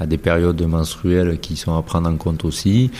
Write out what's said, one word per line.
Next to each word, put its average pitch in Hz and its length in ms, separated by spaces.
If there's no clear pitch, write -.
à 78 40
des 78 100
périodes 85 460
menstruelles 85 760
qui - 160
sont 82 200
à 80 60
prendre 85 280
en 82 60
compte 80 300
aussi, 104 440